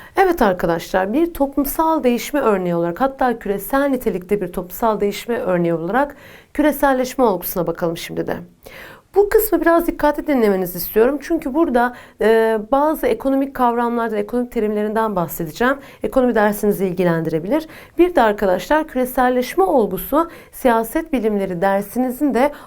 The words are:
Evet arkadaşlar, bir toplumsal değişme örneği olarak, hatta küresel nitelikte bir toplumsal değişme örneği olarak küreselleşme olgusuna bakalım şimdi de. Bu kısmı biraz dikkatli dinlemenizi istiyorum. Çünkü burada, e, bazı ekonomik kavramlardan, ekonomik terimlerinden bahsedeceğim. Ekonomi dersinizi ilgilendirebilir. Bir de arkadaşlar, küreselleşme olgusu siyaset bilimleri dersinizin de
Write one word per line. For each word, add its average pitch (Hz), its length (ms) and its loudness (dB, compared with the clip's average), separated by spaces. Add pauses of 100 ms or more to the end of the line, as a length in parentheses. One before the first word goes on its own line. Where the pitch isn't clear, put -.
(200)
Evet 349 220 4
arkadaşlar, 190 720 0
bir 339 220 0
toplumsal 285 680 0
değişme 247 380 0
örneği 185 340 2
olarak, 170 260 -2
hatta 262 380 0
küresel 202 500 -2
nitelikte 208 520 -2
bir 180 120 -6
toplumsal 196 480 -4
değişme 208 380 -4
örneği 175 360 0
olarak 202 420 -2 (380)
küreselleşme 269 720 0
olgusuna 185 420 0
bakalım 165 300 -4
şimdi 165 300 -8
de. 170 100 -4 (760)
Bu 403 140 4
kısmı 427 320 2
biraz 330 260 2
dikkatli 294 400 -2
dinlemenizi 196 520 0
istiyorum. 240 440 2
Çünkü 311 320 -2
burada, 247 420 2 (240)
e, 226 380 4 (140)
bazı 294 340 2
ekonomik 269 480 0
kavramlardan, 233 640 0
ekonomik 240 340 -4
terimlerinden 214 640 -2
bahsedeceğim. 180 600 -2 (260)
Ekonomi 247 320 2
dersinizi 208 520 2
ilgilendirebilir. 175 800 0 (300)
Bir 349 160 4
de - 80 4
arkadaşlar, 214 640 0
küreselleşme 254 760 0
olgusu 269 680 0 (220)
siyaset 233 600 0
bilimleri 202 480 -2
dersinizin 233 720 0
de 277 180 2 (140)